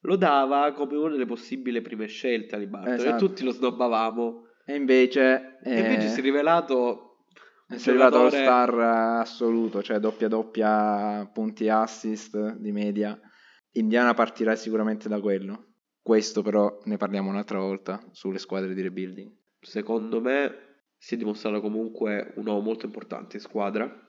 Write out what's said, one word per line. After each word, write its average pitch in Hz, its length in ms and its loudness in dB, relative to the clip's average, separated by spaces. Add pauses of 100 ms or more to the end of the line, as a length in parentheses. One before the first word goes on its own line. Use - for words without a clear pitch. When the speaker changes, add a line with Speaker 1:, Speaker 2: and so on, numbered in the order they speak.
Speaker 1:
lo 175 160 2
dava 143 560 4
come 143 240 -4
una 156 140 0
delle 131 140 0
possibili 120 560 -6
prime 110 260 -8
scelte 110 480 -4
Haliburton 104 380 -6
Speaker 2:
Esatto. 120 220 0
Speaker 1:
e - 20 -2 (100)
tutti - 160 -4
lo 127 80 0
snobbavamo. 117 920 -2 (240)
Speaker 2:
E 143 100 -8
invece, 131 880 4
Speaker 1:
E 123 160 -2
invece 110 280 2
Speaker 2:
eh, - 20 0
Speaker 1:
si 117 100 -4
è 131 40 -2
rivelato 135 1000 0 (420)
Speaker 2:
è - 60 -12
Speaker 1:
un 120 60 -12
Speaker 2:
si - 100 -2
è - 40 6
rivelato 127 300 8
lo 127 60 8
Speaker 1:
giocatore 139 140 2
Speaker 2:
star 123 360 4 (420)
assoluto, 113 640 0
cioè 107 160 -2
doppia 107 280 0
doppia, 107 1040 0
punti 110 340 -4
e 107 40 4
assist 110 880 -2
di 104 140 -8
media. 104 460 -2 (560)
Indiana 117 400 4
partirà 113 420 0
sicuramente 110 520 -2
da 107 140 -2
quello. 98 460 -4 (340)
Questo 107 420 2
però 104 400 2
ne 107 140 -4
parliamo 98 320 -2
un'altra 101 300 -6
volta 95 400 -6 (120)
sulle 95 260 -8
squadre 95 380 -6
di 95 80 -6
rebuilding. 92 480 -8 (280)
Speaker 1:
Secondo 113 640 -4
me 135 380 -2 (380)
si - 180 -10
è - 20 -6
dimostrato 104 440 -4
comunque 107 760 -4
un 107 100 -8
uomo 107 160 -2
molto 110 240 -4
importante - 520 -12
in 104 40 -12
squadra. 107 500 -4 (180)